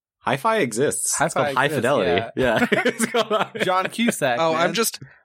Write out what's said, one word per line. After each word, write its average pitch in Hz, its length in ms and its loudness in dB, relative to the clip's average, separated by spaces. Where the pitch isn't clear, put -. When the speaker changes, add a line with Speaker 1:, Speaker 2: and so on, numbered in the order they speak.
Speaker 1:
Hi-fi 220 360 0
exists. 127 540 -2
It's - 80 -4
Speaker 2:
Hi-fi 160 240 0
Speaker 1:
called 139 120 -2
High 131 100 2
Speaker 2:
exists, 143 120 0
Speaker 1:
Fidelity. 117 580 0
Speaker 2:
yeah. 123 240 2
Speaker 1:
Yeah. 240 100 2
<laughs> - 20 2
It's 233 220 0
called 226 220 0
Hi- 208 240 0
Speaker 2:
John 185 280 2
Cusack, 147 500 0
Speaker 3:
Oh, 165 160 2
I'm 170 140 2
Speaker 2:
man. 165 40 -6
Speaker 3:
just, 220 260 -2